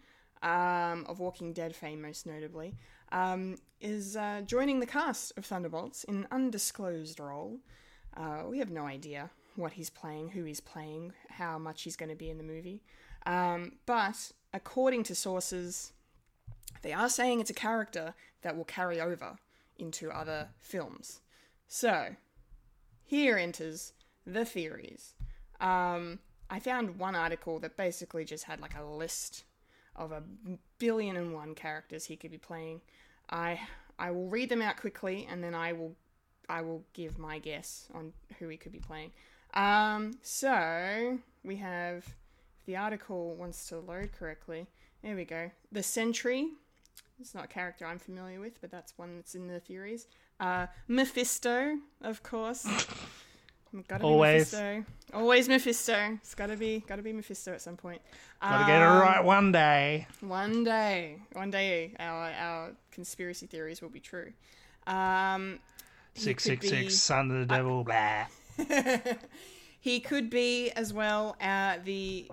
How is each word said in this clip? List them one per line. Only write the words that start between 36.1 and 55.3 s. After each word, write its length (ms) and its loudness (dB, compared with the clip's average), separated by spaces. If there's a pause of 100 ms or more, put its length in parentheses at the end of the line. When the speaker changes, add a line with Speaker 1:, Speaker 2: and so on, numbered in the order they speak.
Speaker 1:
I 140 -4
will 320 -6
give 260 -8
my 180 -8
guess 560 -10
on 200 -12 (260)
who 80 -8
he 80 -10
could 160 -16
be 80 -16
playing. 320 -12 (440)
Um, 680 4
so, 960 0 (240)
we 140 -6
have, 480 -4 (540)
if 60 -20
the 120 -4
article 580 -4
wants 320 -12
to 120 -10
load 380 -8
correctly, 500 -10 (360)
there 140 -6
we 80 -6
go. 260 -8 (220)
The 100 -4
Sentry. 680 0 (680)
It's 140 -16
not 120 -10
a 20 -18
character 380 -8
I'm 140 -8
familiar 400 -12
with, 220 -14
but 100 -14
that's 260 -16
one 200 -14
that's 180 -16
in 120 -10
the 120 -8
theories. 480 -10 (320)
Uh, 280 0 (200)
Mephisto, 920 2 (240)
of 180 -6
course. 420 -6
Speaker 2:
<laughs> 40 -4 (1200)
Speaker 1:
Gotta 160 -2
be 40 2
Speaker 2:
Always. 460 10
Speaker 1:
Mephisto. 320 -2 (300)
Always 340 8